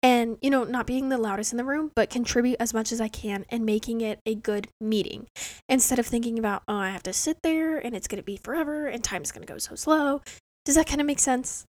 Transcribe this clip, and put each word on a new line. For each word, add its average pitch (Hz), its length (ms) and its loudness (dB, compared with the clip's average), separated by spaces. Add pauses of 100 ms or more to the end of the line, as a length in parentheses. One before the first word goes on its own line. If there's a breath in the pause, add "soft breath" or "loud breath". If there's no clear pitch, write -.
And, 233 380 4
you 269 80 2
know, 262 140 4
not 233 240 -2
being 262 220 -2
the 262 100 2
loudest 214 340 -2
in 233 40 -2
the 247 60 -2
room, 302 320 -2
but 220 140 4
contribute 240 500 2
as 226 140 -2
much 220 180 0
as 226 80 -4
I 220 80 0
can 202 420 -6
and 233 140 -2
making 220 380 0
it 214 240 -2
a 220 80 0
good 208 340 -2 (120)
meeting. 220 480 -2 (420 loud breath)
Instead 262 300 4
of 233 80 0
thinking 233 320 -2
about, 208 280 -2
"Oh, 208 100 -2
I 190 120 -2
have 190 140 -8
to - 100 -4
sit - 300 0
there 320 340 2
and 240 180 -6
it's - 120 -6
gonna - 160 -6
be 196 140 -8
forever 294 500 -2
and 233 160 -6
time's 180 280 -4
gonna - 140 -16
go - 140 -12
so - 160 -8
slow." 294 460 2 (440 loud breath)
Does 285 100 4
that 320 120 6
kinda 294 160 0
make 285 160 0
sense? - 460 0 (120)